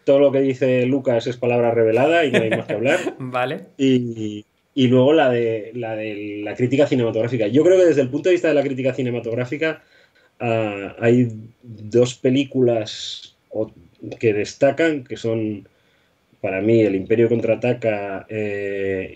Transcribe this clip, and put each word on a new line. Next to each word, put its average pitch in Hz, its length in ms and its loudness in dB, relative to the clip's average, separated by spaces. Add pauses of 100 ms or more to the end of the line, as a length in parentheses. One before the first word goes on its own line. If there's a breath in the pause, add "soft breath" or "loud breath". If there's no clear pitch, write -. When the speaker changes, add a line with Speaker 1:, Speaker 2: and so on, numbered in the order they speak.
Speaker 1:
todo 139 140 4
lo 143 120 6
que 135 80 0
dice 127 460 0
Lucas 127 420 0
es 123 80 -4
palabra 120 360 0
revelada 120 520 4
y 139 80 0
no 117 100 4
hay 113 100 -2
más - 160 -2
que 120 60 -6
hablar. 131 420 -2
Speaker 2:
<laughs> - 40 -20
Vale. 127 420 -4 (160)
Speaker 1:
Y, 117 680 -2 (300)
y 131 120 2
luego 127 240 4
la 151 180 4
de, 113 440 -2
la 117 220 -6
de 104 480 -8
la 104 120 -8
crítica 131 320 2
cinematográfica. 113 600 0
Yo 131 160 2
creo 185 140 6
que 185 100 6
desde 147 140 4
el 127 80 0
punto 147 200 -2
de 180 60 4
vista 170 120 -2
de 151 60 2
la 143 100 2
crítica 131 300 -4
cinematográfica, 123 880 -4 (560 soft breath)
ah, 107 600 -4
hay 120 300 4 (340)
dos 117 520 0
películas 127 1200 -2 (140)
o, 110 200 -6 (500)
que 110 140 2
destacan, 139 720 0
que 113 140 -12
son 110 500 -4 (720)
para 95 220 -4
mí 113 200 4
El 98 140 2
Imperio 110 320 2
Contraataca, 110 1040 -2
eh, 101 880 -4